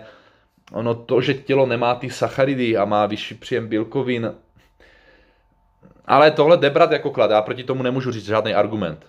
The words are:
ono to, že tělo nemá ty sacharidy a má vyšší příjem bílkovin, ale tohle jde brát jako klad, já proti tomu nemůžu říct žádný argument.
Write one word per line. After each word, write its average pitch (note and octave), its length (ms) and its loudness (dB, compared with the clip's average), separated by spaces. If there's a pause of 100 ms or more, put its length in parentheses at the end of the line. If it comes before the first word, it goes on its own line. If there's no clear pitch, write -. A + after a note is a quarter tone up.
(720)
ono A#2 240 -4
to, A#2+ 260 0
že C#3 120 0
tělo C#3 320 0
nemá A#2+ 300 0
ty B2 140 -10
sacharidy B2+ 680 -2
a G2 80 2
má G#2 200 2
vyšší G#2 300 -8
příjem A#2 320 -6
bílkovin, A2+ 640 -4 (1700)
ale C#3+ 260 6
tohle D#3 260 4
jde - 120 2
brát D#3+ 220 4
jako C#3+ 200 -2
klad, A2 200 2
já G#2+ 100 4
proti A#2+ 220 -8
tomu B2+ 200 -4
nemůžu B2+ 280 -4
říct G#2+ 140 -10
žádný G#2+ 280 -2
argument. G2+ 560 -2